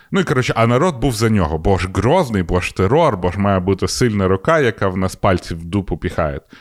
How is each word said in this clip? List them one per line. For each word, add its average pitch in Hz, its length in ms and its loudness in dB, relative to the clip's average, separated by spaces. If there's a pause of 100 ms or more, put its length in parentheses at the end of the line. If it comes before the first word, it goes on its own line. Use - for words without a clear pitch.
(120)
Ну, 196 80 0
і, 175 40 0
коротше, 127 320 -2
а 117 120 2
народ 135 320 2
був 135 140 0
за 110 160 0
нього, 80 280 0
бо 95 200 2
ж 92 160 -2
Грозний, 113 500 0
бо 90 160 0
ж - 160 -6
терор, 117 420 2
бо 90 140 -2
ж 95 80 0
має 98 200 2
бути 92 280 0
сильна 104 400 0
рука, 156 320 2
яка 113 280 0
в 92 100 -2
нас 95 180 -2
пальці 90 400 0
в 82 100 -12
дупу 90 320 -4
піхає. 76 420 -4 (220)